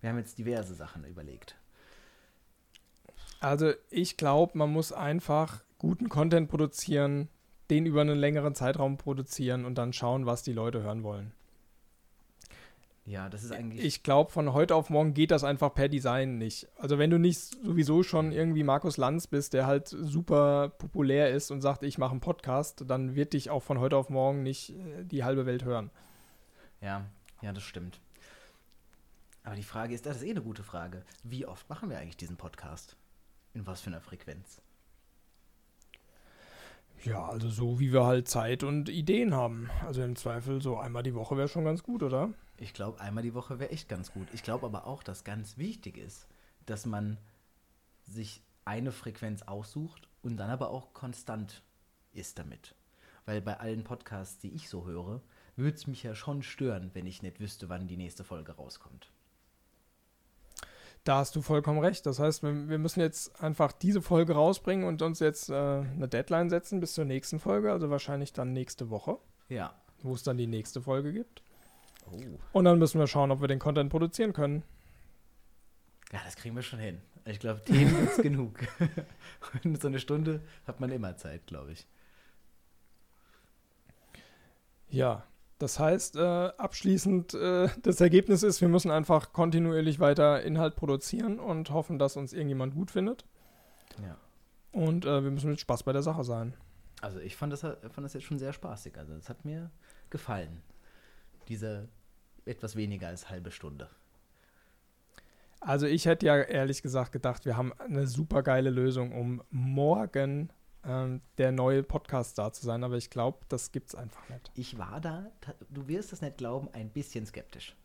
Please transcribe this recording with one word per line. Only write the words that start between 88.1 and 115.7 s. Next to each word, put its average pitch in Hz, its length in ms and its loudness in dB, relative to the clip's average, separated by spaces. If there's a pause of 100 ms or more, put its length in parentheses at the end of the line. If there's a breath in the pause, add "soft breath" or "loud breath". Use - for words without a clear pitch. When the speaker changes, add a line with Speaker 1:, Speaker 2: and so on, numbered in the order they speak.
Speaker 2:
ist, 208 180 4
wir 175 80 8
müssen 170 220 6
einfach 156 420 4
kontinuierlich 165 640 4
weiter 147 440 8
Inhalt 156 340 2
produzieren 202 640 0
und 165 300 -2
hoffen, 156 280 0
dass 139 180 2
uns 139 160 -6
irgendjemand 135 420 -2
gut 180 160 -2
findet. 208 340 -2 (800 soft breath)
Speaker 1:
Ja. 90 160 -12 (540)
Speaker 2:
Und, 165 340 2
äh, 139 180 2
wir 139 60 0
müssen 139 200 0
mit 143 100 -2
Spaß - 240 -2
bei 131 80 0
der 139 100 2
Sache 156 220 -2
sein. 120 300 -4 (460)
Speaker 1:
Also 98 200 -10
ich 95 160 -12
fand 147 160 -6
das, 143 100 -8
fand 151 360 -10
das 139 140 -10
jetzt 131 120 -10
schon 147 140 -6
sehr 135 140 -6
spaßig. - 460 -14
Also 73 160 -14
es 78 140 -16
hat - 160 -16
mir 160 260 -10 (400 soft breath)
gefallen, 85 500 -8 (880 soft breath)
diese 107 400 -8 (560)
etwas 110 320 -10
weniger 101 320 -4
als 90 220 -12
halbe 90 200 -10
Stunde. 71 380 -14 (1700 soft breath)
Speaker 2:
Also 147 260 2
ich 156 180 2
hätte 165 220 6
ja 147 160 8
ehrlich 135 400 0
gesagt 127 300 -2
gedacht, 123 340 -2
wir 120 100 0
haben 127 180 -2
eine 143 320 -2
super 139 360 0
geile 131 280 4
Lösung, 127 420 2
um 120 380 -4
morgen, 143 1000 0 (340)
ähm, 127 360 -4 (160)
der 131 140 4
neue 131 300 4
Podcast 135 540 -4
da 107 160 -2
zu - 140 -10
sein. 117 180 -2
Aber 123 120 -2
ich 120 120 -6
glaub, - 400 -4
das - 240 -6
gibt's - 220 -8
einfach - 340 -16
nicht. 127 260 -14
Speaker 1:
Ich - 220 -10
war 98 240 -8
da, 170 300 -8 (100)
ta-, - 140 -14 (160)